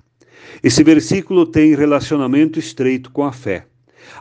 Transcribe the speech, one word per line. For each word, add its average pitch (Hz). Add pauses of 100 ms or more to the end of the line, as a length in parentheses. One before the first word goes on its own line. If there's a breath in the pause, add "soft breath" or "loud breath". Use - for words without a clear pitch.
(600 loud breath)
Esse 131
versículo 160
tem 156
relacionamento 147
estreito 131
com 143
a 143
fé. 98 (540 loud breath)